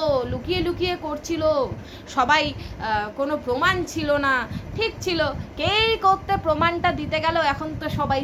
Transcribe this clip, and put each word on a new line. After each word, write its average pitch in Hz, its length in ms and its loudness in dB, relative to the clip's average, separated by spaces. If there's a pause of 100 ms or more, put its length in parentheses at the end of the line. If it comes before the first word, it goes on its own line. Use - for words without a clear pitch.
(320)
লুকিয়ে 285 360 -2
লুকিয়ে 349 280 0 (100)
করছিল, 311 380 -4 (720)
সবাই, 285 360 6
আহ, 214 560 -4 (120)
কোনো 277 140 0 (120)
প্রমাণ 302 300 2 (180)
ছিল 302 160 -2 (160)
না, 269 80 4 (420)
ঠিক 453 160 0 (140)
ছিল, 339 140 0 (380)
কেই 403 300 2 (180)
করতে 381 280 4 (120)
প্রমাণটা 339 460 2
দিতে 311 340 -2
গেল, 330 120 2 (160)
এখন 311 160 -6 (120)
তো 311 40 -4 (140)
সবাই 277 240 2